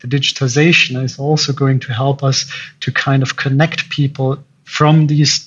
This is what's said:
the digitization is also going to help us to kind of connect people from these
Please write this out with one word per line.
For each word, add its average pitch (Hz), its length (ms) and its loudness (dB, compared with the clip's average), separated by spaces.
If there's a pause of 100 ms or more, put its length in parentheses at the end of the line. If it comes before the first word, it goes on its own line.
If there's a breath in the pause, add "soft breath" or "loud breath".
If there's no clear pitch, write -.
the - 60 -14
digitization 135 960 0
is 127 160 -6
also 147 340 0
going 135 280 0
to 127 120 -6
help 135 300 -2
us 135 260 0 (320 loud breath)
to - 120 -4
kind 139 300 0
of 131 140 -4
connect 143 540 0
people 135 480 -2 (260)
from 151 440 4
these 147 380 2